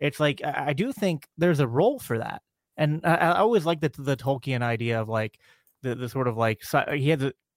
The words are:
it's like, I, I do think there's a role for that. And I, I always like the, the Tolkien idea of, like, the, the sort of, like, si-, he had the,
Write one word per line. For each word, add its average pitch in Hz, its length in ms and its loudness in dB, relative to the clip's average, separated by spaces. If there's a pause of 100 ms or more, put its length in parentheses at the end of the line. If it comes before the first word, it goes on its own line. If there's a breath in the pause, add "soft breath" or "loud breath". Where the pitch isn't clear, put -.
it's 143 180 -2
like, 147 240 0
I, 143 240 -2
I 151 60 0
do 202 180 -2
think 180 360 -2 (100)
there's 160 240 4
a 135 60 4
role 185 300 2
for - 200 -4
that. - 240 -6 (360)
And 151 280 0
I, 165 100 4
I 170 220 4
always 208 280 4
like 165 140 0
the, 151 180 0
the 139 200 -2
Tolkien 127 460 -2
idea 117 380 -2
of, 110 60 -4
like, 110 320 -4 (420 soft breath)
the, 123 140 -4
the 123 140 -8
sort 127 180 -2
of, 117 80 -2
like, 113 260 0
si-, - 360 0
he 139 120 0
had 156 100 2
the, 131 140 -2 (240)